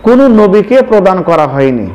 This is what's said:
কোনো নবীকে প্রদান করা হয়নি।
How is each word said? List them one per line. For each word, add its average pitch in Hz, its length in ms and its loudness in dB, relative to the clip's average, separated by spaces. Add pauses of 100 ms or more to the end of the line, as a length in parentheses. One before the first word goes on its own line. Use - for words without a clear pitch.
কোনো 254 240 2
নবীকে 214 540 2
প্রদান 190 400 0
করা 156 260 -2
হয়নি। 131 480 -4